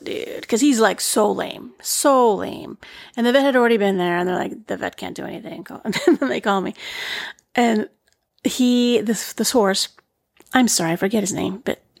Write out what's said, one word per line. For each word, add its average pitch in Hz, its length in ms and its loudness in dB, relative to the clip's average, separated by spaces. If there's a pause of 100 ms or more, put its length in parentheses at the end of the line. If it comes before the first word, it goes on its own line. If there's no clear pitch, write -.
dude," - 440 -10
'cause 226 140 0
he's, 269 180 4
like, 196 220 4
so 208 300 2
lame, 190 500 -6
so 254 540 4
lame. - 420 -8 (400)
And 233 80 0
the 240 60 4
vet 269 100 4
had 277 140 2
already 233 220 4
been 196 200 2
there, 175 200 0
and 180 120 -2
they're 180 60 -2
like, - 320 -8
"The 190 100 -6
vet - 200 -8
can't 180 180 -12
do - 100 -10
anything." - 440 -14
<laughs> - 140 -16
And 208 120 -4 (240)
then 262 100 -2
they 240 120 -4
call 196 200 0
me. - 140 -6 (800)
And 226 340 2 (540)
he, 240 580 2
this, 208 320 -4
this 220 160 -2
horse, 196 400 2 (640)
I'm 254 140 4
sorry, 165 240 0
I 170 40 0
forget 202 280 0
his 190 100 -4
name, 190 320 -6
but - 160 -4 (180)